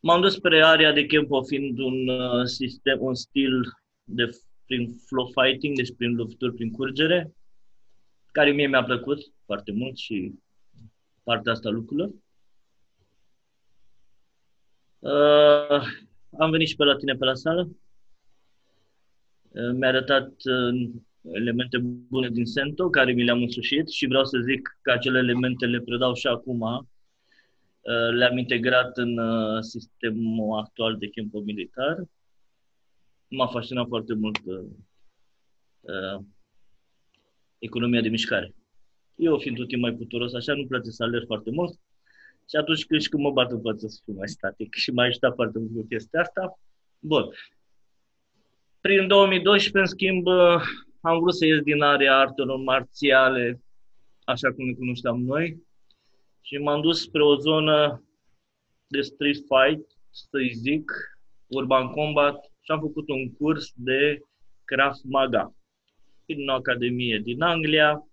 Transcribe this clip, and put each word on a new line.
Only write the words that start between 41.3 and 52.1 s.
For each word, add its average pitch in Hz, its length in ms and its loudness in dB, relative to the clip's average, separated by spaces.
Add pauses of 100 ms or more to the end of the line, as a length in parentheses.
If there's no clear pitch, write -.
mult. 151 280 -6 (720)
Și - 80 -6
atunci 151 300 -2
când, 151 140 0
și 151 80 -4
când 143 140 -2
mă 143 80 2
bat 123 200 2
în 113 100 -4
față, 110 280 -6
să - 160 -16
fiu 107 80 -12
mai 98 160 -10
static. - 460 -10
Și - 160 -4
m-a 123 120 2
ajutat 123 320 0
foarte 110 240 -2
mult 113 160 -6
cu 110 140 -6
chestia 117 320 -6
asta. 185 380 -6 (400)
Bun. 151 320 0 (1500)
Prin 196 280 4
două 202 180 8
mii 190 140 2
doisprezece, 196 380 4
în 190 80 4
schimb, 185 400 0
uh, 175 360 6 (380)
am 165 200 2
vrut 175 140 2
să 165 120 2
ies 156 140 6
din 147 220 0
area 139 360 6